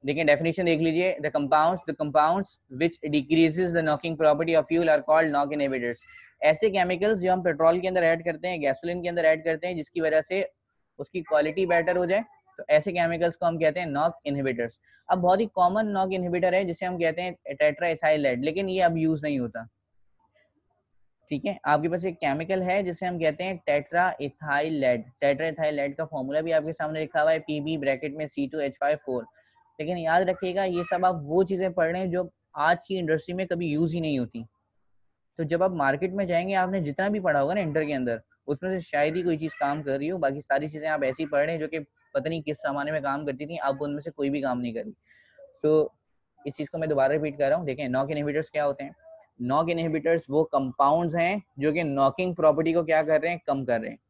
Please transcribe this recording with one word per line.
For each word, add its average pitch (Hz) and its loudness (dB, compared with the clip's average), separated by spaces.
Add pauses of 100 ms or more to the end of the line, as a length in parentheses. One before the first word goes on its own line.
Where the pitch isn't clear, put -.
देखिए, 160 0
definition 160 2
देख 165 4
लीजिए, 165 2
the 147 -4
compounds, 151 4 (120)
the 143 -4
compounds 156 2 (340)
which 165 -2
decreases 160 2
the 165 2
knocking 156 0
property 156 4
of 143 2
fuel 170 2
are 151 6
called 160 4
knock 143 0
inhibitors। 131 -2 (460)
ऐसे 156 4
chemicals 185 2
जो 180 2
हम 185 0
petrol 165 4
के 180 -2
अंदर 185 2
ऐड 165 2
करते 165 -4
हैं, 175 -4
gasoline 170 -2
के 175 -4
अंदर 170 0
ऐड 160 4
करते 165 -2
हैं, 180 -4
जिसकी 165 -6
वजह 156 2
से 185 -4 (480)
उसकी 165 -8
quality 156 2
better 170 2
हो 180 0
जाए, 196 0 (320)
तो - -14
ऐसे 151 4
chemicals 170 0
को 185 -4
हम 165 0
कहते 156 2
हैं 175 -4
नॉक 156 -2
inhibitors। 135 -4 (300)
अब 185 2
बहुत 180 4
ही 233 2
common 202 2
knock 190 0
inhibitor 180 0
है 196 2
जिसे 170 -6
हम 180 -4
कहते 165 0
हैं 180 -6 (200)
tetraethyl 156 2
lead, 127 0
लेकिन 180 -2
ये 185 0
अब 165 4
यूज 160 0
नहीं 147 -2
होता। 113 -6 (1600)
ठीक 147 -4
है, 196 -4
आपके 151 2
पास 175 -4
एक 175 -4
chemical 165 -2
है 185 0
जिसे 175 -6
हम 180 -4
कहते 160 0
हैं 185 -6
tetraethyl 151 0
lead। 131 2 (240)
tetraethyl 151 0
lead 139 -4
का 160 -6
formula 143 -4
भी 165 -4
आपके 156 0
सामने 156 -6
लिखा 156 -2
हुआ 156 4
है, 160 2
पीबी 151 -4
bracket 139 -2
में 151 -8
सी 139 -4
टू 156 -8
एच 139 -4
फ़ाइव 147 0
फ़ोर। 123 -6 (540)
लेकिन 165 -4
याद 170 2
रखिएगा, 185 -2
ये 175 -2
सब 180 0
आप 180 2
वो 165 2
चीजें 185 -2
पढ़ 170 0
रहे 180 -2
हैं 185 -4
जो 180 -4 (220)
आज 160 4 (100)
की 196 -4
industry 160 -2
में 185 -4
कभी 175 -2
यूज 156 0
ही 170 -2
नहीं 147 0
होती। 117 -6 (920)
तो 165 -4
जब 165 0
आप 190 2
market 147 0
में 196 -4
जाएंगे, 175 0
आपने 185 0
जितना 165 -2
भी 208 -2
पढ़ा 160 2
होगा 143 2
ना 202 0
inter 156 0
के 147 -4
अंदर, 120 -2 (260)
उसमें 147 -4
से 185 -4
शायद 151 0
ही 180 -2
कोई 165 0
चीज 156 -6
काम 147 -4
कर 139 -2
रही 147 -4
हो, 185 -4
बाकी 143 -2
सारी 143 -2
चीजें 151 -8
आप 151 0
ऐसी 135 -2
पढ़ 147 0
रहे 160 -2
हैं 165 -4
जो 156 -4
कि 156 -8 (280)
पता 160 -2
नहीं 165 -4
किस 147 -6
जमाने 143 -4
में 151 -4
काम 143 -4
करती 143 -6
थी, 165 -10
अब 139 -2
उनमें 147 -6
से 160 -10
कोई 139 -4
भी 143 -2
काम 127 -2
नहीं 120 -6
कर 113 -6
रही। 214 -12 (720)
तो 151 2 (500)
इस 143 -10
चीज 147 -8
को - -10
मैं 160 -4
दोबारा 135 2
repeat 147 -2
कर 139 2
रहा 151 2
हूँ। 175 -6
देखें, 135 -6
knock 135 -2
inhibitors 147 -4
क्या 151 -2
होते 139 -2
हैं? 143 -14 (460)
Knock 143 0
inhibitors 165 0
वो 151 4
compounds 147 2
हैं 180 0 (160)
जो 147 2
कि 170 0
knocking 143 0
property 160 4
को 170 2
क्या 156 2
कर 156 2
रहे 170 -2
हैं, 170 -6
कम 139 -2
कर 120 0
रहे 113 -10
हैं। - -18 (100)